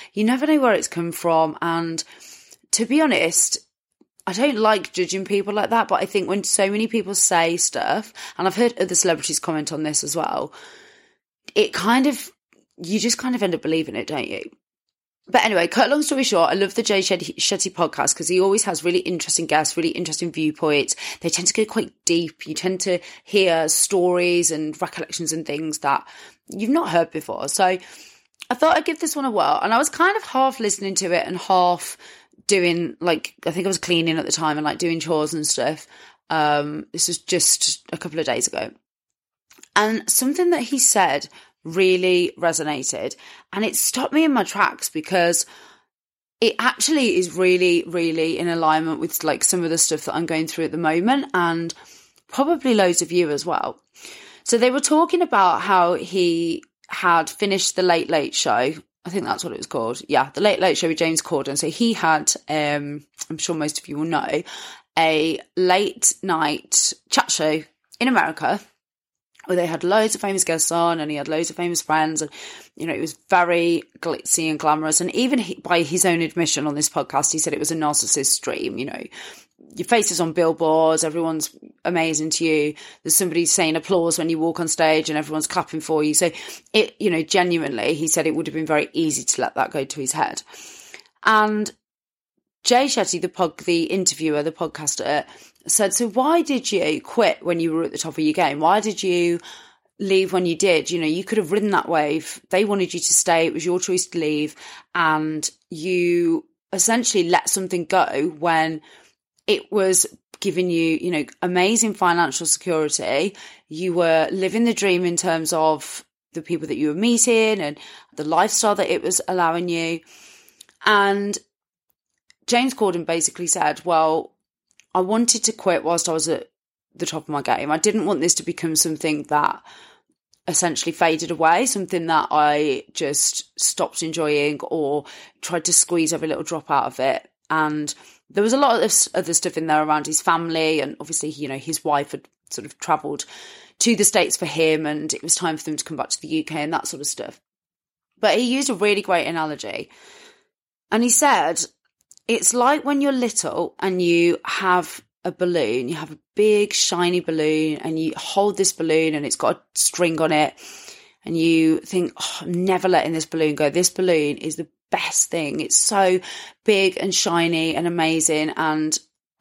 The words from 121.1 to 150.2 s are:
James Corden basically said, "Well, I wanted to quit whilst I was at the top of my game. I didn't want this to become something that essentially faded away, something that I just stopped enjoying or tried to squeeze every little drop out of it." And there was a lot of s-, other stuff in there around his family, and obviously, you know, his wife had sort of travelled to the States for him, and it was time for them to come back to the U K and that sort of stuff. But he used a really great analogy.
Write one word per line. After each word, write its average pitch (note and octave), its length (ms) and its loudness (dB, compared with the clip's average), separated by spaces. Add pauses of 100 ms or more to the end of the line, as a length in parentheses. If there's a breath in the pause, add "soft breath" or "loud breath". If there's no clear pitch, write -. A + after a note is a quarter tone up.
James B3 280 2
Corden F3 320 -2
basically E3+ 420 -4
said, D#3 360 -2
"Well, D#3+ 500 0 (640)
I F#3 60 2
wanted A3 420 0
to - 80 0
quit - 320 0
whilst E3+ 260 0
I E3 40 0
was D#3+ 140 -2
at - 220 -4 (460)
the F3 100 -6
top D#3+ 180 -8
of - 60 -16
my D3 120 -4
game. C3 280 -2
I D#3+ 80 2
didn't G#3 280 0
want F3 160 0
this D#3+ 140 2
to - 80 -6
become E3+ 320 -4
something D#3 480 -2
that - 380 0 (840 loud breath)
essentially E3+ 440 -2
faded D#3+ 380 0
away, E3 380 2
something F3+ 400 -4
that D#3+ 240 2
I D3 640 2
just - 680 -4
stopped - 400 -2
enjoying D3+ 600 0
or D3 420 -2 (380 loud breath)
tried E3 240 -4
to F3+ 80 0
squeeze E3 400 2
every D#3+ 140 -4
little D#3 160 -4
drop D#3 280 -8
out C3+ 140 2
of B2+ 140 -8
it." C3 300 -2 (200)
And D3+ 440 -2 (360 loud breath)
there G3+ 140 0
was A3+ 100 2
a C4+ 40 2
lot C4+ 200 4
of F#3+ 60 2
s-, - 300 2
other E3+ 200 -2
stuff E3 240 -2
in D#3+ 100 -4
there D#3 160 2
around D3+ 240 0
his D#3 140 -2
family, D#3+ 580 0
and C#3+ 200 -4
obviously, D3+ 300 -6
you C#3+ 200 -10
know, C3+ 80 -6
his D#3 260 -8
wife C#3+ 280 0
had - 160 -12 (220)
sort - 160 -12
of - 140 -20
travelled D3 460 -2 (540 loud breath)
to A#3 160 4
the G3 100 2
States - 300 2
for - 100 -6
him, D#3 400 2
and D3+ 280 -4
it - 80 -6
was D#3+ 140 0
time D#3+ 220 -4
for - 80 -14
them D#3 100 -4
to C#3+ 100 -8
come D#3+ 120 -10
back C#3 120 -6
to - 120 -8
the - 80 -16
U D#3 140 -2
K D#3 200 -6
and D#3 100 -4
that D3+ 140 -4
sort C#3 140 -10
of D3 60 -6
stuff. - 320 -10 (800)
But F#3+ 180 4
he B3 180 2
used C4+ 140 -2
a B3+ 40 0
really G3+ 280 2
great E3+ 260 0
analogy. D#3 640 -6 (1000 loud breath)